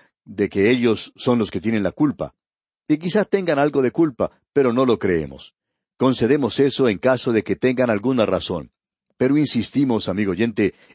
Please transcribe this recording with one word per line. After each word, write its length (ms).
de 240
que 220
ellos 440
son 240
los 140
que 80
tienen 240
la 80
culpa. 420
Y 100
quizás 300
tengan 320
algo 220
de 100
culpa, 400
pero 200
no 120
lo 140
creemos. 560
Concedemos 600
eso 300
en 100
caso 340
de 120
que 100
tengan 340
alguna 380
razón. 460
Pero 220
insistimos, 680
amigo 240
oyente, 420